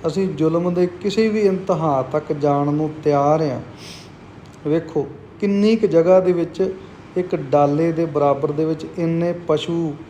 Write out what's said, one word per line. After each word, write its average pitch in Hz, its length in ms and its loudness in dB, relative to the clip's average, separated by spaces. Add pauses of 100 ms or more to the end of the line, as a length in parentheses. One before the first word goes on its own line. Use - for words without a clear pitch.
ਅਸੀਂ 180 220 0
ਜ਼ੁਲਮ 165 460 0
ਦੇ 180 120 2
ਕਿਸੇ 208 420 0
ਵੀ 214 120 0
ਇੰਤਹਾ 170 600 0
ਤੱਕ 151 300 -4
ਜਾਣ 143 400 0
ਨੂੰ 151 180 0 (140)
ਤਿਆਰ 147 380 2
ਹਾਂ। 131 180 -4 (1080)
ਵੇਖੋ, 156 380 -2 (340)
ਕਿੰਨੀ 202 360 2
ਕੁ 220 100 0
ਜਗ੍ਹਾ 175 340 6
ਦੇ 180 120 2
ਵਿੱਚ 170 420 -2 (420)
ਇੱਕ 180 200 -2
ਡਾਲੇ 147 560 2
ਦੇ 165 120 -2
ਬਰਾਬਰ 147 480 0
ਦੇ 156 120 -2
ਵਿੱਚ 156 220 -4 (120)
ਇੰਨੇ 170 360 -2 (120)
ਪਸ਼ੂ 156 480 -2 (160)